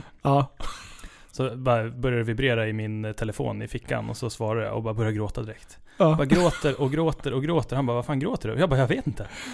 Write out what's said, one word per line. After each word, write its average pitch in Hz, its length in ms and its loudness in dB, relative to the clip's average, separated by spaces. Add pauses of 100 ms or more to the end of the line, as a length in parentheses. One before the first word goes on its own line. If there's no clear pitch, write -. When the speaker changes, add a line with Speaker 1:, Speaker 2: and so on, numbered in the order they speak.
(220)
Speaker 1:
Ja. 139 240 4 (840)
Speaker 2:
Så 127 240 -4
bara 120 340 2
började 123 320 0
det 110 40 -4
vibrera 113 420 2
i 110 40 -2
min, 107 320 -4
eh, 107 80 -6
telefon 107 500 -4
i 110 60 -8
fickan 113 420 -6
och 117 60 -8
så 117 140 -6
svarade 110 360 -4
jag 104 100 -6
och 117 60 -4
bara 110 120 -4
började 110 220 0
gråta 107 260 -4
direkt. - 360 -16 (180)
Speaker 1:
Ja. 160 180 6
Speaker 2:
Bara 151 120 4
gråter 156 540 4
och 135 120 2
gråter 151 400 0
och 131 100 0
gråter. 147 340 0
Han 135 100 2
bara, 120 100 2
"Vad 120 100 -2
fan 139 120 0
gråter 175 300 -2
du?" 113 120 -2
Jag 185 100 4
bara, 131 100 4
"Jag 127 80 4
vet 202 180 -2
inte. - 200 -4 (280)